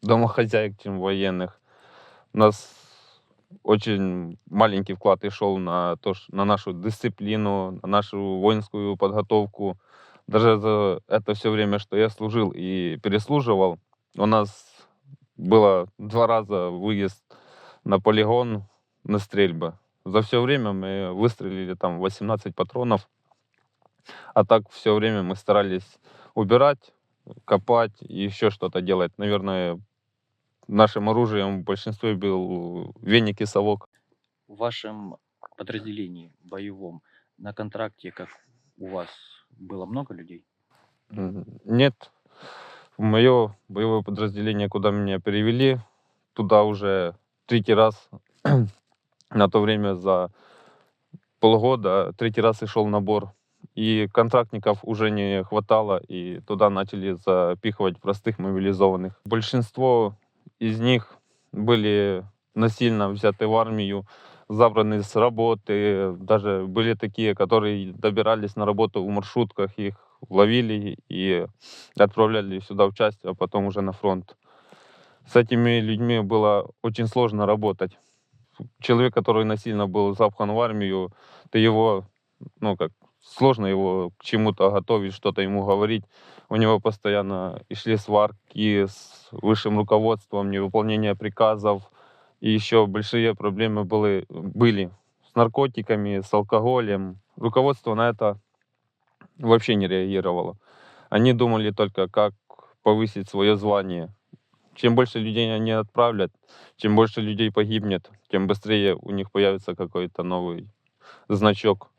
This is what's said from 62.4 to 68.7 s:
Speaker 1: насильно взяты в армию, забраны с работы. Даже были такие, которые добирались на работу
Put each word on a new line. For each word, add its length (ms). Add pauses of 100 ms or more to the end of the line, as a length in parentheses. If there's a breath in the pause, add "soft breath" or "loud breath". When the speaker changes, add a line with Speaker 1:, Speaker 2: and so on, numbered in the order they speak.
Speaker 1:
насильно 560
взяты 360
в 80
армию, 520 (420 loud breath)
забраны 540
с 120
работы. 1040
Даже 480
были 280
такие, 400
которые 580
добирались 640
на 80
работу 400